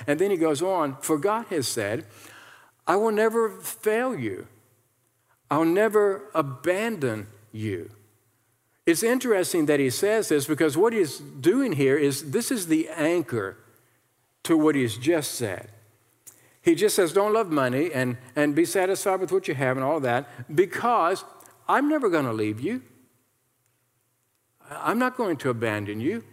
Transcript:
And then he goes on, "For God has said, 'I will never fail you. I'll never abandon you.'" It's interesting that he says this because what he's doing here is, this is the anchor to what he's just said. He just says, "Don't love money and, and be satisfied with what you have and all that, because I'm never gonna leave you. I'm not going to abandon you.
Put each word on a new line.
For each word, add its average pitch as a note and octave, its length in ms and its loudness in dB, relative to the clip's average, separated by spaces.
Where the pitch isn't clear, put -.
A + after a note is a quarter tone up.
And D3 120 0
then G3+ 120 0
he F#3+ 60 2
goes D#3+ 260 0
on, E3 400 0
"For D#3 160 0
God G#3+ 320 -2
has D3+ 180 -4
said, A2+ 380 -4
'I F3 100 2
will A3 160 2
never A3 380 2
fail A3 580 -2
you. G2 280 -8
I'll D#3+ 160 2
never G#3 680 2
abandon D3+ 920 -2
you.'" G#2 380 -6
It's E3 160 4
interesting A3 640 2
that D3 140 4
he C3+ 100 2
says G#3 380 0
this C#3+ 180 2
because D#3 320 0
what A#3 140 4
he's F#3 260 0
doing F3 540 0
here C#3 260 4
is, C#3+ 320 0
this A3+ 200 -2
is F#3+ 180 -2
the D#3+ 200 0
anchor D3+ 680 -2
to E3 100 4
what D#3 200 4
he's A#2 200 0
just D3+ 380 -2
said. G2+ 360 -8
He E3+ 120 4
just F#3+ 200 2
says, E3+ 180 2
"Don't G3+ 200 2
love A3 180 0
money C#3+ 420 0
and, B2+ 240 -2
and D3 180 2
be E3 100 4
satisfied F#3+ 560 0
with E3+ 120 -4
what F#3 160 -2
you D#3 60 -4
have C3 220 0
and C3 80 -4
all D3+ 160 -2
that, B2+ 280 -2
because F#3+ 720 2
I'm C4 200 2
never C#4+ 200 0
gonna C#3+ 240 0
leave G#2+ 280 -2
you. A3+ 220 -6
I'm D#3 300 -2
not B3+ 160 -2
going F#3 220 -2
to C3 120 -2
abandon G#2+ 500 -4
you. F3+ 320 -4